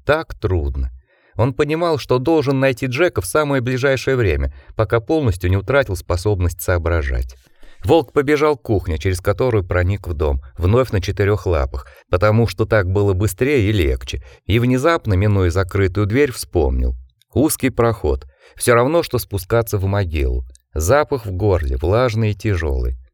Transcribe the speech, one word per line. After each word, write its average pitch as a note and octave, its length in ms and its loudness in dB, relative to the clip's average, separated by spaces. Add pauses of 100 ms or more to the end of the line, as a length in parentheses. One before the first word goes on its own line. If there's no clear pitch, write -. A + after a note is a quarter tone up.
Так D#3 280 -2
трудно. C#2 560 -2 (460)
Он C3 180 0
понимал, D#3 440 0
что B2+ 200 0
должен C#3 400 2
найти C3+ 280 0
Джека D3 340 0
в - 60 -8
самое C#3+ 360 0
ближайшее C3 540 0
время, C#2+ 360 0 (240)
пока A2+ 240 0
полностью A#2+ 500 0
не G2 60 2
утратил A2+ 380 0
способность F2 680 -2
соображать. D#2 760 -2 (480)
Волк D#3 280 2
побежал D3 440 2
к - 60 -20
кухне, F2+ 360 -2
через F#2 220 -2
которую G#2+ 440 0
проник F2+ 440 -2
в E2+ 60 -4
дом, C#2+ 260 0 (160)
вновь A2 340 2
на G2 100 0
четырёх G2+ 460 -2
лапах, C#2 400 -2 (240)
потому G#2+ 380 2
что - 160 -2
так G2+ 260 0
было G2+ 220 2
быстрее G#2+ 560 0
и A2+ 40 0
легче, C2+ 500 -2 (240)
и G#2 120 2
внезапно, B2+ 560 0
минуя G2 360 2
закрытую F#2+ 560 0
дверь, B2+ 260 2
вспомнил. B1+ 640 -2 (360)
Узкий C3 380 0
проход. A2 560 -2 (300)
Всё A#2+ 180 2
равно, C#3+ 280 2
что - 160 -4
спускаться G#2+ 600 -2
в F#2 60 -2
могилу. D#2 600 -2 (300)
Запах B2+ 520 0
в G2 60 -6
горле, F2 440 0
влажный A2 560 0
и - 20 -4
тяжёлый. C#2 640 -2 (180)